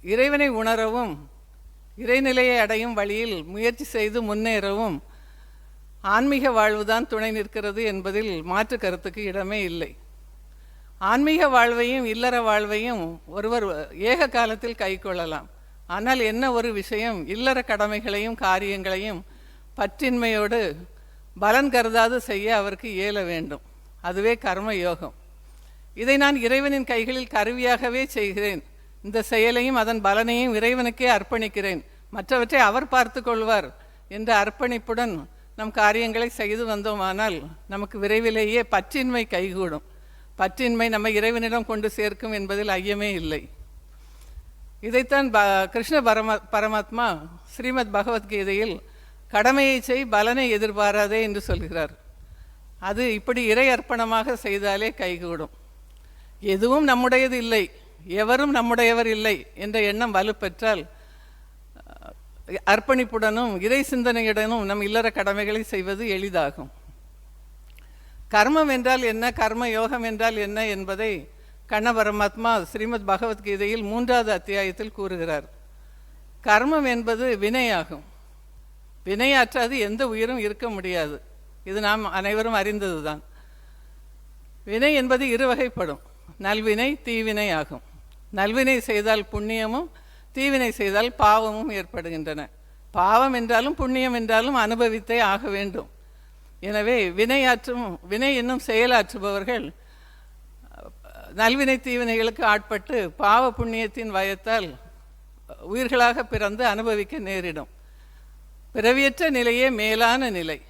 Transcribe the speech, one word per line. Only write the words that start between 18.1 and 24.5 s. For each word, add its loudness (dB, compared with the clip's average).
காரியங்களையும் -2
பற்றின்மையோடு 0
பலன் 4
கருதாது 2
செய்ய -2
அவருக்கு -4
இயல -2
வேண்டும். -6
அதுவே 0
கர்ம -4